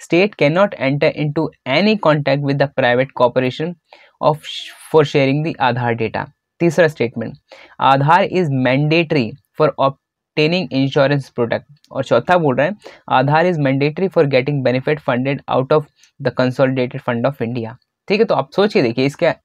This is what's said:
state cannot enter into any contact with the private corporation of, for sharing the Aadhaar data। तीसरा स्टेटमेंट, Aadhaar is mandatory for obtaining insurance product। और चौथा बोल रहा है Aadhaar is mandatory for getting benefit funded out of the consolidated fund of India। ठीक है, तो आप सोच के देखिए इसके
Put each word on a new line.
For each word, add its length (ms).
state 400
cannot 340
enter 300
into 260
any 240
contact 480
with 120
the 80
private 420
corporation 500
of, 280
for 140
sharing 400
the 160
Aadhaar 400
data। 240
तीसरा 280
स्टेटमेंट, 440
Aadhaar 360
is 180
mandatory 580
for 100
obtaining 800
insurance 480
product। 260
और 120
चौथा 340
बोल 180
रहा 100
है 80
Aadhaar 380
is 100
mandatory 500
for 140
getting 320
benefit 400
funded 340
out 220
of 140
the 200
consolidated 680
fund 220
of 160
India। 280
ठीक 120
है, 40
तो 100
आप 180
सोच 220
के 80
देखिए 240
इसके 200